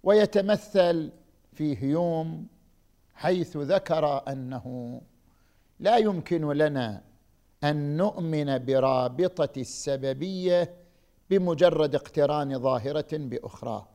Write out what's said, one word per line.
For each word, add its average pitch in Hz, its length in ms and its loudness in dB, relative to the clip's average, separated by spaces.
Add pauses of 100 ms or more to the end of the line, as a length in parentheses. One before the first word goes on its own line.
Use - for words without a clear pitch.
ويتمثل 196 1080 2 (420)
في 143 300 -4
هيوم 160 640 -2 (680)
حيث 175 420 -2
ذكر 151 720 0
أنه 127 720 -10 (800)
لا 214 160 4
يمكن 170 560 0
لنا 139 500 0 (640)
أن 147 320 0
نؤمن 156 680 -2
برابطة 131 960 0
السببية 165 1120 -2 (560)
بمجرد 165 640 4
اقتران 143 640 0
ظاهرة 131 540 -2
بأخرى 120 840 -8